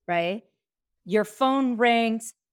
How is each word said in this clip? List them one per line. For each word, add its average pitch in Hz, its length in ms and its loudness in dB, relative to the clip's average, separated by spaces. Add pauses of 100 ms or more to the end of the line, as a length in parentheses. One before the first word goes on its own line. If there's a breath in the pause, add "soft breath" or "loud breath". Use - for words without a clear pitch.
right? 175 360 -2 (600)
Your 202 200 0
phone 262 520 0
rings, 233 580 0 (180)